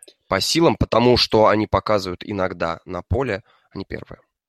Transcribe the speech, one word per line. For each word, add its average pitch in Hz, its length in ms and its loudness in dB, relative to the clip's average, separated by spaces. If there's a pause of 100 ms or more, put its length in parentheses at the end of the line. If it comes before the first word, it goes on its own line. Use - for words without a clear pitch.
(300)
По 95 100 0
силам, 147 380 2
потому 120 400 4
что 107 300 4
они 104 200 2
показывают 95 560 -2
иногда 90 640 -4
на 90 160 -8
поле, 113 420 -4 (280)
они 98 140 -10
первые. - 360 -16 (280)